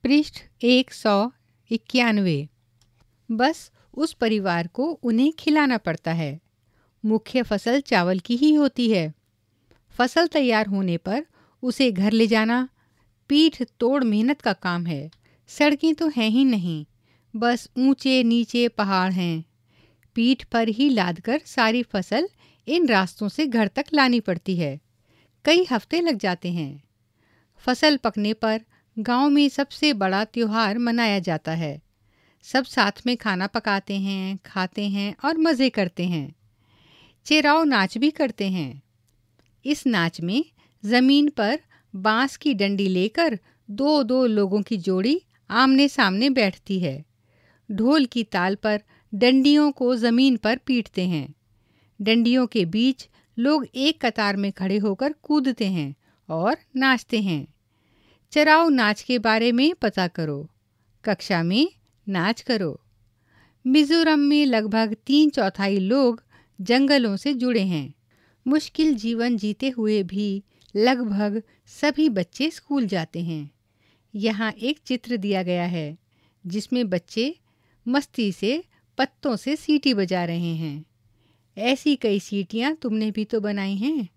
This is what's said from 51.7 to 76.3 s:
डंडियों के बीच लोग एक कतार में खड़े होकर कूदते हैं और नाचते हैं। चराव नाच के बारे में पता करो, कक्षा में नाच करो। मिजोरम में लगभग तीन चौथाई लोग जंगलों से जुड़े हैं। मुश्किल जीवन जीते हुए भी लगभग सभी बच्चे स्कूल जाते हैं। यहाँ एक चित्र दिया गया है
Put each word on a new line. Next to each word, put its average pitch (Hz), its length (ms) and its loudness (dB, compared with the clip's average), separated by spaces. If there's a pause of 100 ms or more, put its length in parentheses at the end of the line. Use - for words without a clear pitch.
डंडियों 233 460 2
के 196 180 0
बीच 226 440 -2 (300)
लोग 277 360 0
एक 277 300 -2
कतार 208 300 -2
में 196 160 -2
खड़े 190 260 -2
होकर 214 360 -2
कूदते 262 520 -2
हैं 156 300 -4 (340)
और 180 280 -2 (180)
नाचते 254 460 0
हैं। 160 320 -4 (800)
चराव 311 380 4
नाच 220 320 2
के 247 180 -2
बारे 226 320 2
में 277 240 2
पता 190 320 -2
करो, 156 420 -6 (560)
कक्षा 180 380 -2
में 226 280 0 (380)
नाच 196 320 -2
करो। 196 400 -4 (840)
मिजोरम 311 520 4
में 294 260 4
लगभग 220 500 0 (100)
तीन 294 240 4
चौथाई 196 500 -2
लोग 233 440 2 (380)
जंगलों 247 560 2
से 285 160 -4
जुड़े 240 280 0
हैं। 151 320 -4 (540)
मुश्किल 302 480 0
जीवन 226 420 -2
जीते 208 320 -4
हुए 214 340 -2
भी 196 400 -4 (320)
लगभग 214 680 0 (220)
सभी 294 440 0
बच्चे 226 420 -4
स्कूल 277 340 -4
जाते 170 380 -6
हैं। 156 280 -8 (640)
यहाँ 214 360 -2
एक 240 340 -6
चित्र 240 320 -6
दिया 190 260 -2
गया 175 220 -2
है 165 320 -6 (500)